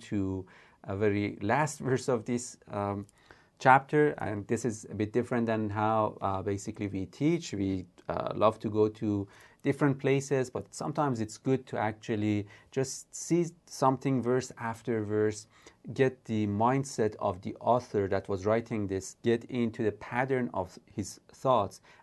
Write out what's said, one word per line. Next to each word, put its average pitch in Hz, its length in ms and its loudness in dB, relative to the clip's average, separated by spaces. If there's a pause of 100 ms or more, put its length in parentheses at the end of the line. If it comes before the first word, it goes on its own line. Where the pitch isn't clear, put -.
(100)
to 95 340 -2 (380)
a 101 120 -6
very 101 460 0
last 135 380 0
<laughs> - 100 -8
verse 127 180 -2
of 120 180 0
this, 120 320 -6 (120)
um, 101 380 -4 (500)
chapter. 139 520 6 (100)
And 104 260 -4
this 117 200 -2
is 107 260 -4
a - 20 -10
bit 107 200 -2
different 120 340 0
than 110 240 0
how, 107 500 2
uh, 98 220 -2
basically 101 460 -4
we 95 180 -4
teach. 165 460 0
We, 95 340 -2 (200)
uh, - 280 -2
love 104 240 4
to 113 100 -4
go 107 180 4
to 104 400 -2 (360)
different 139 360 2
places, 139 500 0
but 98 240 -8
sometimes 143 480 -2
it's 107 160 -6
good 131 300 -2
to 117 100 -6
actually 107 680 0 (240)
just - 420 -4
see 170 320 0 (220)
something 135 520 2
verse 123 400 0
after 113 440 -4
verse, 107 420 0 (480)
get 131 320 0
the 107 220 0
mindset 113 720 0
of 95 240 -2
the 107 160 -10
author 113 480 2
that 98 200 -2
was 92 160 -4
writing 110 440 0
this, 95 340 -6
get 117 240 2
into 117 380 -2
the 104 80 2
pattern 127 640 -2
of 92 240 -6 (120)
his - 360 -8
thoughts, 113 520 0 (240)